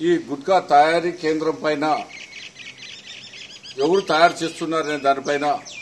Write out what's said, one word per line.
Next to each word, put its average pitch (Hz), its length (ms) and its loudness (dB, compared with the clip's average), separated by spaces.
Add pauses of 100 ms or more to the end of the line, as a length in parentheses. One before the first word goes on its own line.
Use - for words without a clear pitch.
ఈ 165 100 2 (180)
గుట్కా 180 300 0
తయారీ 165 540 4
కేంద్రం 156 520 -2
పైన 151 200 0 (1900)
ఎవరు 160 220 2
తయారు 165 440 4
చేస్తున్నారనే 160 520 -4
దానిపైన 139 500 0 (360)